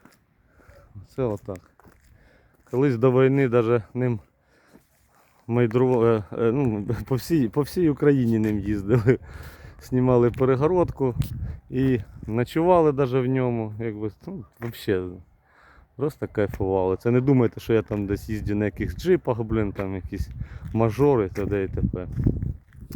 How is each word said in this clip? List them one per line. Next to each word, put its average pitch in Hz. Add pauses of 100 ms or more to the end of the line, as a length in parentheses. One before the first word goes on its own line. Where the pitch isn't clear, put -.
(1080)
Це -
отак. 101 (1120)
Колись 131
до 127
війни 131
даже 117 (100)
ним 123 (1300)
майдру-, 120
е, 113
е, 117
ну, 110 (100)
<laughs> 104
по 135
всій, 131
по 147
всій 160
Україні 131
ним 107
їздили. 104 (600)
Знімали 127
перегородку 131 (540)
і 131 (280)
ночували 160
даже 131
в 123
ньому. 123
Якби, 107 (160)
ну, 170 (140)
вообще, 110 (920)
просто 131
кайфували. 95
Це 120
не 123
думайте, 127
що -
я 110
там 104
десь 101
їздю 104
на 104
якихось 98
джипах, 151
блін, 110
там 95
якісь 95 (440)
мажори, 113
т.д. 98
і 95
т.п. 90 (880)